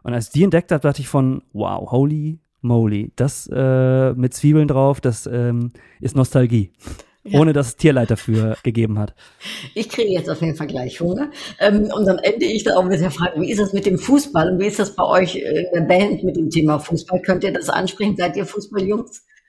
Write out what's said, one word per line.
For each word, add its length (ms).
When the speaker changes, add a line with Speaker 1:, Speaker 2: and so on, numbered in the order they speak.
Speaker 1:
Und 100
als 140
ich 60
die 100
entdeckt 300
hab, 80
dachte 180
ich 80
von, 360
wow, 360
holy 500
moly, 540
das, 380
äh, 600
mit 200
Zwiebeln 340
drauf, 320
das, 320
ähm, 400
ist 160
Nostalgie. 560
Speaker 2:
Ja. 160
Speaker 1:
Ohne 100
dass 160
es 80
Tierleid 340
dafür 540
gegeben 340
hat. 160
Speaker 2:
Ich 140
kriege 200
jetzt 200
auf 120
jeden 140
Fall 120
gleich 340
Hunger. 280
Ähm, 340
und 120
dann 140
ende 260
ich 180
da 140
auch 80
mit 160
der 100
Frage, 300
wie 100
ist 80
das 140
mit 120
dem 140
Fußball 540
und 60
wie 80
ist 120
das 160
bei 80
euch, 320
äh, 280
in 100
der 80
Band 420
mit 140
dem 120
Thema 300
Fußball? 420
Könnt 220
ihr 80
das 180
ansprechen? 480
Seid 200
ihr 80
Fußballjungs? 800